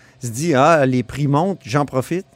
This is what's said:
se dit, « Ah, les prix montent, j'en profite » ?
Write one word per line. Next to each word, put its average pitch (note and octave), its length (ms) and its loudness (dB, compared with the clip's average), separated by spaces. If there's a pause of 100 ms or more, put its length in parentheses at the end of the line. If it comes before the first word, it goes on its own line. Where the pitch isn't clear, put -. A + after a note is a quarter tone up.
(200)
se A#2+ 120 -8
dit, « D3 240 -2
Ah, D3 300 4
les B2+ 160 0
prix C#3 260 -6
montent, D#3+ 360 -2
j'en C#3+ 220 -2
profite » ? C3+ 500 -6